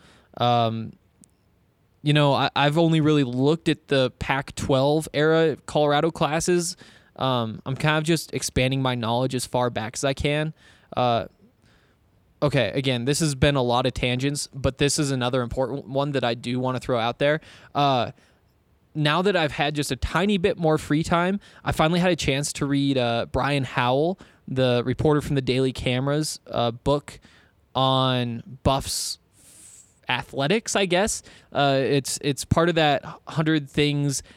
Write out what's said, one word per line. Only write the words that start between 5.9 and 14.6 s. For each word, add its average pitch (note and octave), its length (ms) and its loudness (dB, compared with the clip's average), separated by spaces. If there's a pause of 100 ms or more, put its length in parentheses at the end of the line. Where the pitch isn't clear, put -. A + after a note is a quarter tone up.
classes. E3+ 680 -2 (400)
Um, A#2+ 500 -2
I'm C3 100 -4
kind D3+ 220 0
of D#3 60 -2
just D#3 280 -2
expanding C3+ 500 -2
my B2+ 120 0
knowledge A#2+ 400 -2
as B2 120 -4
far B2 240 -2
back G#2+ 260 -8
as - 80 -4
I C#3 80 0
can. D3+ 400 -2 (440)
Uh, A#2+ 300 0 (1160)
okay, C#3 320 2
again, B2+ 320 -2
this C#3 140 0
has D#3 140 0
been C#3+ 220 2
a C3 60 2
lot B2 240 2
of B2+ 80 -2
tangents, B2+ 580 -2
but C3+ 260 -4